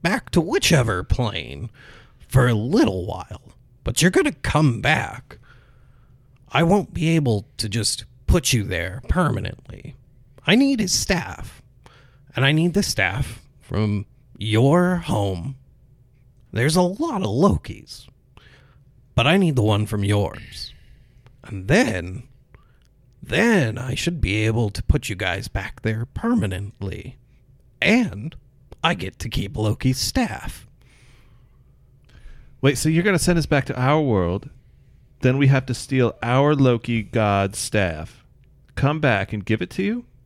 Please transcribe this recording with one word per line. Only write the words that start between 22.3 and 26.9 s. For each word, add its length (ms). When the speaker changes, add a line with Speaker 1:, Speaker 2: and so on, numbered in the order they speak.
Speaker 1:
then 560
I 180
should 260
be 240
able 240
to 140
put 260
you 80
guys 320
back 320
there 240
permanently. 1120